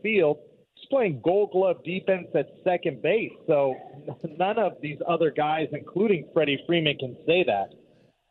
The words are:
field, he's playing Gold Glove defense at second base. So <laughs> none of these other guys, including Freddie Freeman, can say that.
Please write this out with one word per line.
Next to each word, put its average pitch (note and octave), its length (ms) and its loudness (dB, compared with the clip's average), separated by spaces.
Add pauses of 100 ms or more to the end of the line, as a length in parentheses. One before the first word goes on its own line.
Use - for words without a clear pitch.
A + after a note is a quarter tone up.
field, F3 360 2 (380)
he's - 140 -20
playing G3+ 340 0
Gold G3 280 2
Glove F#3 320 0
defense F#3 520 -2
at C#3+ 120 0 (160)
second F3 380 -2
base. F3+ 300 0 (160)
So C#3 280 2 (300)
<laughs> D3+ 320 -12
none G3 220 0
of F#3+ 220 0
these D3 160 -8 (100)
other E3+ 240 2
guys, D3+ 400 -2
including F3+ 600 -2
Freddie C#3+ 340 2
Freeman, D#3 300 2
can B2 180 -8 (100)
say F3 200 4
that. G2+ 240 0 (600)